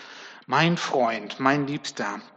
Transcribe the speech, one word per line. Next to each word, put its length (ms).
„Mein 320
Freund, 640
mein 260
Liebster, 540